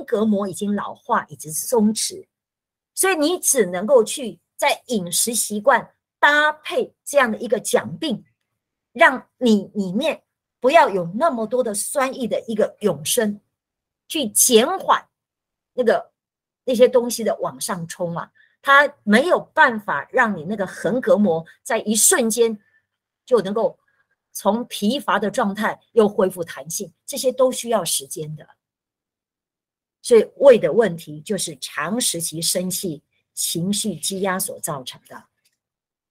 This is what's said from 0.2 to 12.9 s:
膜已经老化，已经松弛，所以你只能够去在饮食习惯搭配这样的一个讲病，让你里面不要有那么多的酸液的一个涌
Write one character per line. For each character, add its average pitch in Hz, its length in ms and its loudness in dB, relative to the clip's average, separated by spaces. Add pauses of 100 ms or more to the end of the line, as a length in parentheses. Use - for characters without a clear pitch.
膜 202 240 0
已 180 60 -8
经 202 200 -4
老 117 220 -8
化， - 320 -4
已 147 80 -18
经 151 160 -16
松 214 420 0
弛， - 320 -8 (680)
所 381 180 0
以 359 60 0
你 320 200 0
只 254 280 0
能 180 200 -6
够 240 160 6
去 214 380 -6 (160)
在 294 300 0
饮 175 260 -4
食 233 240 -2
习 214 240 -4
惯 233 340 2 (240)
搭 302 360 2
配 - 500 -6
这 - 140 0
样 247 120 4
的 208 80 -6
一 220 120 -8
个 220 100 0
讲 185 380 -4
病， 269 260 -6 (720)
让 262 340 2 (120)
你 208 340 2
里 190 180 -4
面 269 320 -2 (380)
不 254 100 4
要 330 180 8
有 170 260 -4
那 311 140 2
么 226 160 -4
多 247 160 -2
的 220 120 -2
酸 262 440 -4
液 254 80 -6
的 - 220 -2
一 226 80 -6
个 - 240 0
涌 156 240 -2